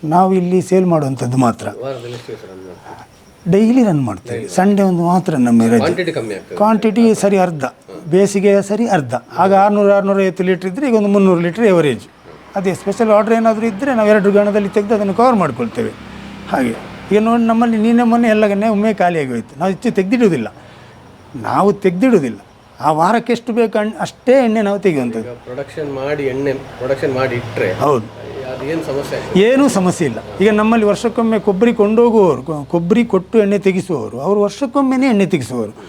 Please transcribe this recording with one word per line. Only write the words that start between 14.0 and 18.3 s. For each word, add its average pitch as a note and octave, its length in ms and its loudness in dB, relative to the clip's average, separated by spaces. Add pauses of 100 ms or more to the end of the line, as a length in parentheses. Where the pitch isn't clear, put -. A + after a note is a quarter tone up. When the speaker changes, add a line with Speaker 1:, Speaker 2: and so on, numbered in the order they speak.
Speaker 1:
ಎರಡು G3+ 220 4
ಗಾಣದಲ್ಲಿ G3+ 380 2
ತೆಗೆದು G#3 260 -2
ಅದನ್ನು G3+ 180 -2
ಕವರ್ A#3+ 220 2
ಮಾಡ್ಕೊಳ್ತೇವೆ. G3 540 -2 (600)
ಹಾಗೆ A#3 440 -4 (180)
ಈಗ G3+ 80 4
ನೋಡಿ, A3+ 240 2
ನಮ್ಮಲ್ಲಿ A3+ 340 2
ನಿನ್ನೆ A#3 260 2
ಮೊನ್ನೆ A#3 240 2
ಎಲ್ಲಗನ್ನೇ G#3+ 400 2